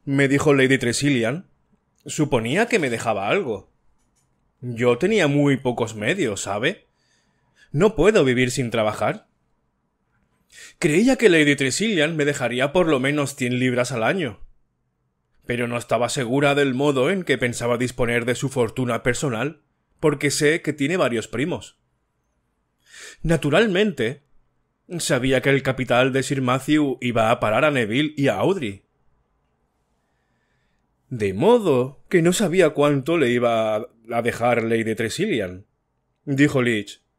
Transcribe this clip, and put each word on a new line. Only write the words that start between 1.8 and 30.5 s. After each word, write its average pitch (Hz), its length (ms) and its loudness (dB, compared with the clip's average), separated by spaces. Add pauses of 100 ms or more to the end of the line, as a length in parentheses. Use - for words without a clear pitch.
suponía 147 640 -2
que 139 120 0
me 131 100 -2
dejaba 107 400 -4
algo. 135 420 -4 (880)
Yo 120 360 0
tenía 185 300 2
muy 143 300 2
pocos 117 380 -4
medios, 113 460 -4
¿sabe? 107 460 -4 (840)
No 196 240 2
puedo 185 300 4
vivir 123 260 2
sin 123 200 -4
trabajar. 110 560 -2 (1500)
Creía 202 360 4
que 220 140 6
Lady 151 260 4
Tressilian 160 600 -2
me 147 100 0
dejaría 135 480 -2
por 180 140 2
lo 147 120 2
menos 139 360 -2
cien 123 240 -2
libras 123 320 0
al 117 120 -4
año. 139 360 -2 (1080)
Pero 120 220 -4
no 120 100 -6
estaba 117 320 -2
segura 139 460 0
del 139 180 2
modo 135 380 0
en 190 120 -4
que 135 140 0
pensaba 120 400 -2
disponer 120 480 -2
de 120 100 -2
su 139 140 -4
fortuna 120 540 -2
personal, 127 580 -4 (380)
porque 147 320 0
sé 156 300 0
que 156 120 -4
tiene 151 240 -2
varios 120 300 0
primos. 127 520 -8 (1400)
Naturalmente, 165 1000 0 (760)
sabía 131 420 0
que 139 80 0
el 135 140 2
capital 127 500 0
de 127 100 0
Sir 135 180 -4
Matthew 135 600 0
iba 117 300 0
a 123 80 0
parar 117 260 2
a 151 60 2
Neville 135 440 0
y 139 120 0
a 107 100 0
Audrey. 104 480 -2 (2250)